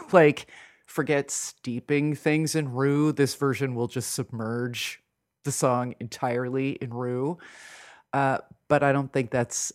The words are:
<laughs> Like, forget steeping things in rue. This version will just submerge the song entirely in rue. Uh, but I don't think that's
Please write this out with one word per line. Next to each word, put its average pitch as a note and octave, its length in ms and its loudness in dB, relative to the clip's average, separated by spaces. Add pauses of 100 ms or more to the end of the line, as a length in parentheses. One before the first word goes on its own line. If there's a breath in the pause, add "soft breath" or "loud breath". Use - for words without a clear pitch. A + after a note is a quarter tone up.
<laughs> - 120 -8
Like, D#3 340 8 (380 loud breath)
forget C#3 460 -2
steeping C#3+ 840 -4
things D#3 400 0
in D3 160 -2
rue. C#3+ 400 2
This C#3 240 2
version C3+ 400 -2
will A#2 120 -2
just - 260 -6
submerge A#2+ 920 -6 (400)
the C#3 80 -4
song B2 480 0
entirely B2+ 720 -4 (100)
in B2 120 -8
rue. B2+ 440 -4 (760 loud breath)
Uh, C3+ 240 2 (320)
but C#3+ 140 6
I C#3 100 6
don't C#3 180 0
think C3 200 -2
that's - 420 -2